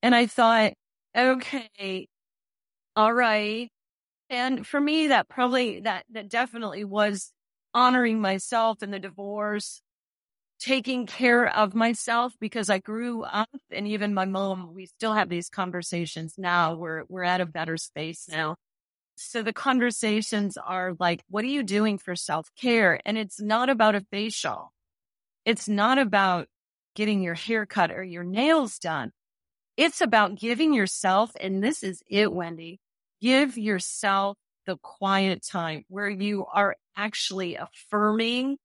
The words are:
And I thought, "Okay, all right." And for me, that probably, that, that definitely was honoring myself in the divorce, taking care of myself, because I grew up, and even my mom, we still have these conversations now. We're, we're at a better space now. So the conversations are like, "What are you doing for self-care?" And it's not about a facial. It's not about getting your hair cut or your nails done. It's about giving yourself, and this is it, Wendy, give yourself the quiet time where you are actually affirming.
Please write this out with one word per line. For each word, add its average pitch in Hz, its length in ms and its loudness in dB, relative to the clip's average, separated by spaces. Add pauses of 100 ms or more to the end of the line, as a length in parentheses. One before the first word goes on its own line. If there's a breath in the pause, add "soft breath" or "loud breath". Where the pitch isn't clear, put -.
And 247 120 6
I 240 120 6
thought, 226 460 4 (440)
"Okay, 233 920 -2 (880)
all 220 160 6
right." 220 580 0 (580)
And 254 380 -2
for 285 140 -2
me, 302 280 2
that 240 200 4
probably, 247 520 0
that, 202 320 -4
that 208 160 -12
definitely 226 560 -4
was 202 480 0 (420)
honoring 240 460 4
myself 214 600 0
in 202 120 -8
the 190 80 -6
divorce, 202 840 -6 (760)
taking 254 460 -2
care 240 420 4
of 208 260 2
myself, 233 640 0
because 214 320 -4
I 190 80 2
grew 226 460 -6
up, 214 240 -4 (240)
and 208 160 -6
even 208 260 -2
my 190 120 0
mom, 190 460 -4
we 185 140 -18
still 220 280 -4
have 208 140 2
these 170 200 -4
conversations 170 920 -6
now. 175 380 2
We're, 160 320 -8
we're 185 160 -8
at 180 160 2
a 180 60 0
better 165 300 -6
space - 520 -10
now. 160 260 -4 (640)
So - 260 -8
the 214 100 -2
conversations 220 1040 0
are 185 440 -6
like, 175 280 0
"What 208 160 -4
are 254 40 -4
you 277 160 -2
doing 202 340 2
for 180 160 -8
self-care?" 190 920 0
And 220 140 -2
it's 208 220 -8
not 220 280 2
about 220 280 6
a 196 160 -4
facial. 196 600 -4 (720)
It's 220 240 0
not 214 300 4
about 196 480 2 (480)
getting 208 260 0
your 170 140 -2
hair 220 320 -2
cut 180 240 0
or 190 140 -10
your 175 200 -10
nails 247 540 2
done. 151 320 -4 (680)
It's 320 240 2
about 208 380 4
giving 240 340 2
yourself, 202 680 2
and 190 240 -2
this 294 180 0
is 190 260 -8
it, 208 240 2
Wendy, 170 480 -8 (420)
give 262 360 4
yourself 202 760 -2 (300)
the 185 120 -6
quiet 196 640 0
time 160 460 -6
where 202 200 -6
you 202 440 -2
are 202 240 2 (200)
actually 190 600 -6
affirming. 226 1080 0